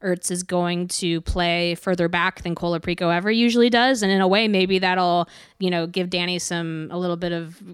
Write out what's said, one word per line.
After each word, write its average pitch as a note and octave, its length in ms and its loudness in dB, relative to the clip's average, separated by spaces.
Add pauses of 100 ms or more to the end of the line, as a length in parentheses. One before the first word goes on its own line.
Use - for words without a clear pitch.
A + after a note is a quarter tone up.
Ertz F3+ 260 -2
is F3+ 140 -4
going F3 460 -2
to E3+ 320 -2
play F3 540 0
further F3 320 0
back F3 360 0
than F3 100 -4
Colaprico E3+ 600 -2
ever F#3+ 160 0
usually A#3 380 4
does. A#3+ 340 2
And F#3+ 80 4
in F#3+ 100 4
a F#3 60 4
way, G#3 200 4
maybe F#3+ 300 2
that'll, F3+ 500 2 (320)
you F#3 120 0
know, E3+ 160 0
give F3+ 240 -4
Danny F3+ 260 -2
some, E3 540 -6
a F3 80 -6
little F3 180 -2
bit F3 140 -4
of E3+ 320 -8 (100)